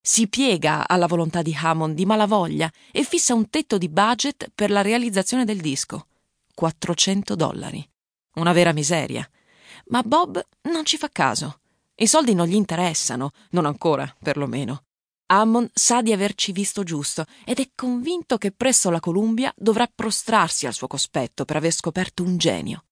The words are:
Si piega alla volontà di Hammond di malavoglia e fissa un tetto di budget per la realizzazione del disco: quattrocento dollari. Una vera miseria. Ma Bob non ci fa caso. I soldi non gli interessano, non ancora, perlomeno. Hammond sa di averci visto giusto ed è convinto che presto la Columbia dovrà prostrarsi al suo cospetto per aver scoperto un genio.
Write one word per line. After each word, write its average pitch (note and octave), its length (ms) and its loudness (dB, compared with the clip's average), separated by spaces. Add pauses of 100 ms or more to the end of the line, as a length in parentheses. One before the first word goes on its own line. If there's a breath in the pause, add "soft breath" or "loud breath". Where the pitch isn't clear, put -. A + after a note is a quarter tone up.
Si - 280 2
piega E3 600 0
alla F3 180 4
volontà E3+ 360 0
di D#3 120 -2
Hammond D#3+ 400 0
di F#3 120 0
malavoglia F#3+ 680 2 (180 soft breath)
e - 120 0
fissa - 320 0
un A3 160 0
tetto D4 260 -2
di F3+ 120 0
budget G#3+ 680 0
per G#3 160 0
la G3+ 100 2
realizzazione A3+ 640 0
del G#3 160 -4
disco: - 460 -6 (480)
quattrocento F#3+ 800 -2
dollari. - 520 -4 (480)
Una E3 180 2
vera E3+ 200 6
miseria. D3 560 -2 (600 loud breath)
Ma A#3+ 140 0
Bob E4 400 0 (200)
non D#4 240 -4
ci - 100 0
fa D4 140 -6
caso. C#3 500 -2 (360)
I A3+ 100 2
soldi C4+ 260 4
non E3+ 140 2
gli E3+ 80 0
interessano, E3 760 -2 (180 soft breath)
non E3+ 160 0
ancora, C#3+ 520 0
perlomeno. C#3+ 680 -4 (420)
Hammond A3 480 4
sa A#3+ 260 2
di A3+ 120 2
averci G3+ 400 -2
visto G3 320 -4
giusto D#3+ 420 -6 (180 loud breath)
ed B3 140 -4
è C4+ 160 -2
convinto B3+ 640 -4
che G3+ 120 -2
presto B3 380 2
la E3+ 120 2
Columbia A3+ 560 0
dovrà G#3+ 360 2
prostrarsi G#3+ 720 0
al A#2+ 60 -4
suo - 140 -8
cospetto - 580 -4
per D3 120 -4
aver D#3+ 160 2
scoperto F3 500 -4
un F3+ 160 0
genio. G2+ 540 -2